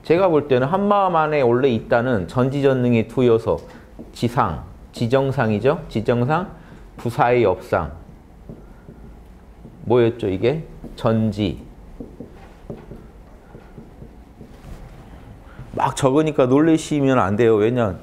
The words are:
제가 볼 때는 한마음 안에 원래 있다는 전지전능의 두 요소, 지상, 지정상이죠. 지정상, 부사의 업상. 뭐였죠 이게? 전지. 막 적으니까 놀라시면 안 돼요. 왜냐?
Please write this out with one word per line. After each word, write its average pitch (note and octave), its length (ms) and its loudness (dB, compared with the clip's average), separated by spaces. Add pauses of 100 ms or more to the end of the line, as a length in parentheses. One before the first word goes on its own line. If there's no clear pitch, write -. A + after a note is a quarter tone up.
제가 F3+ 240 2
볼 D3 200 2
때는 C3 200 2
한마음 G3 480 0
안에 D3+ 260 0
원래 B2 280 2
있다는 A#2 580 0
전지전능의 B2+ 800 0
두 B2+ 180 0
요소, A2+ 320 2 (540)
지상, A2+ 520 -2 (280)
지정상이죠. C3 960 0
지정상, B2+ 640 -2 (460)
부사의 B2 480 2
업상. F#2 460 -2 (1900)
뭐였죠 A2+ 420 2
이게? A2+ 380 -2 (300)
전지. A2 680 -2 (4000)
막 C3+ 200 -2
적으니까 C#3+ 500 2
놀라시면 C#3+ 720 2
안 G2+ 180 2
돼요. A2+ 200 4
왜냐? G#2+ 480 0